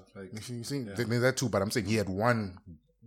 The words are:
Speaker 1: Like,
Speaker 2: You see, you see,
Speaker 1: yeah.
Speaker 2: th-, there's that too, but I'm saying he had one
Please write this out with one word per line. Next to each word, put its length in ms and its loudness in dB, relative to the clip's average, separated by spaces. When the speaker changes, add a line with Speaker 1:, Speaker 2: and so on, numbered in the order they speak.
Speaker 1:
Like, 180 -12
Speaker 2:
You 60 -10
see, 140 -10
you 100 -8
see, 140 -4
Speaker 1:
yeah. 180 -8
Speaker 2:
th-, 120 0
there's 140 2
that 140 4
too, 120 0
but 140 2
I'm 80 0
saying 160 0
he 80 2
had 140 2
one 500 2